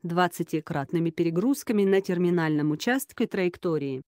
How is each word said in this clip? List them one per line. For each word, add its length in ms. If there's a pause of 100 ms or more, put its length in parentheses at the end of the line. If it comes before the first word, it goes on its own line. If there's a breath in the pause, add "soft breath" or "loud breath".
двадцатикратными 1040
перегрузками 720
на 180
терминальном 720
участке 560
траектории. 800